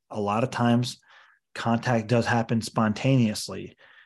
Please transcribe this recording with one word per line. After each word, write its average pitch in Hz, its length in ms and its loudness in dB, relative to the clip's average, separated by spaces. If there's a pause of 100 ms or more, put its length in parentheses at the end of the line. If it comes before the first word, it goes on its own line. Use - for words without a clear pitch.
a 107 100 -8
lot 104 240 0
of 123 80 -4
times 120 480 2 (560)
contact 117 520 0
does 117 180 2
happen 117 360 0
spontaneously, 107 1160 0 (280)